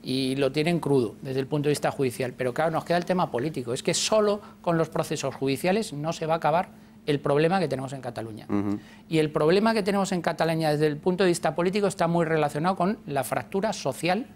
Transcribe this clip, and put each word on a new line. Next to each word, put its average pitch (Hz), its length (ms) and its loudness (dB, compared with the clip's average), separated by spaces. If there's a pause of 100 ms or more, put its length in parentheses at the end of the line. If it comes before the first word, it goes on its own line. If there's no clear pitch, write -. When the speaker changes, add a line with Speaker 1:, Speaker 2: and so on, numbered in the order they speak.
Speaker 1:
y 131 320 -2
lo 139 160 0
tienen 156 280 0
crudo 131 420 2
desde 135 180 -4
el 131 80 -4
punto 147 200 -2
de 147 40 2
vista 143 200 0
judicial. 127 460 -2
Pero 127 160 -2
claro, 156 180 0
nos 156 140 -2
queda 170 120 2
el 175 80 -2
tema 180 260 0
político. 123 420 -4
Es 135 100 -6
que 175 100 0
solo 208 480 2 (200)
con 170 160 2
los 160 120 2
procesos 147 460 -4
judiciales 170 580 0
no 147 180 -4
se 165 140 -6
va 156 80 2
a 170 40 0
acabar 165 320 2 (360)
el 147 160 2
problema 160 380 4
que 165 100 0
tenemos 135 240 -4
en 135 80 -12
Cataluña. 113 480 -10
Speaker 2:
Ujú. 101 300 0 (280)
Speaker 1:
Y 160 120 2
el 151 120 2
problema 185 420 4
que 214 100 0
tenemos 196 280 0
en 180 100 0
Cataluña 160 500 0
desde 151 160 2
el 147 100 0
punto 180 260 0
de 185 60 6
vista 165 260 0
político 190 320 2
está 170 200 0
muy 170 180 2
relacionado 156 500 0
con 185 300 0
la 139 180 -2
fractura 196 480 -2
social 180 540 -2 (100)